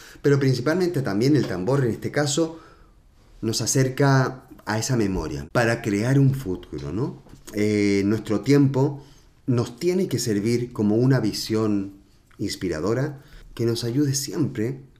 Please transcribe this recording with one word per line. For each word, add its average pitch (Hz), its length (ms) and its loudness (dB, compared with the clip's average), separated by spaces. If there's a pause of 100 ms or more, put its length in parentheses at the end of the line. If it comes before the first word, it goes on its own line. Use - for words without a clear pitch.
(220)
pero 143 160 4
principalmente 135 640 0
también 113 320 2
el 113 140 2
tambor 107 360 0
en 117 60 0
este 104 220 -6
caso, 156 480 -2 (800)
nos 110 200 -2
acerca 131 840 2 (220)
a 107 120 -2
esa 131 180 -2
memoria 82 540 -2
para 117 320 0
crear 120 380 2
un 135 120 4
futuro, 82 600 -8
¿no? - 300 -6 (320)
Eh, 104 500 2
nuestro 107 380 0
tiempo 139 640 2 (420)
nos 120 320 0
tiene 180 280 0
que 131 140 -2
servir 117 520 0
como 107 240 0
una 127 240 4
visión 104 760 -2 (440)
inspiradora 101 840 -4 (320)
que 117 100 -4
nos 113 200 -2
ayude 131 300 0
siempre 135 680 -4 (180)